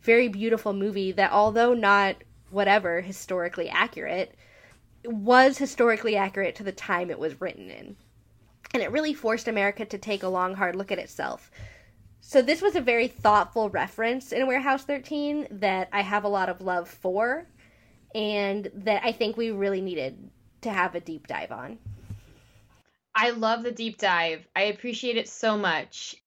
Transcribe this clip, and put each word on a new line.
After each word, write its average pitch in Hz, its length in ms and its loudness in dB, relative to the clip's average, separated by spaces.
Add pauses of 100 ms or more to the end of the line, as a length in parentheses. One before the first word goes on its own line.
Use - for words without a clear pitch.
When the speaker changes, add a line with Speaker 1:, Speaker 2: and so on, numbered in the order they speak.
Speaker 1:
very 233 260 4
beautiful 220 440 -2
movie 196 400 -2
that, 190 200 2
although 220 400 6
not 202 440 4 (340)
whatever 190 500 2
historically 180 680 -6
accurate, 175 680 -2 (720)
was 247 520 6
historically 226 600 2
accurate 196 400 0
to 214 80 -12
the 196 80 -4
time 180 380 -4
it - 80 -6
was 147 220 -4
written 160 300 -8
in. 76 260 -18 (800)
And 247 80 0
it 175 100 -4
really 302 220 0
forced 226 340 -2
America 208 380 0
to 208 120 -10
take 202 240 -6
a 190 60 -2
long, 185 260 0
hard 185 220 -2
look 196 160 -6
at 180 60 -4
itself. - 520 -8 (680)
So - 220 4
this 294 180 2
was 381 140 2
a 349 60 2
very 240 260 2
thoughtful 208 640 2
reference 226 640 -4
in 262 140 2
Warehouse 269 380 0
thirteen 294 680 -4
that 190 420 -2
I 202 100 0
have 202 220 0
a 208 40 2
lot 190 220 0
of 180 100 -8
love 180 280 -2
for, 233 580 -2 (680)
and 208 600 -2
that 202 300 0
I 226 80 0
think 226 240 -2
we 226 140 -2
really 196 300 -2
needed 151 500 -6 (320)
to 233 80 -6
have 185 240 0
a 175 60 -4
deep 160 260 -12
dive 80 260 -6
on. 143 260 -12 (1400)
Speaker 2:
I 226 160 2
love 226 320 0
the 240 80 -4
deep 226 280 -8
dive. 170 560 0
I 190 100 2
appreciate 226 520 -4
it 226 120 -4
so 220 280 -2
much. 170 600 -4 (100)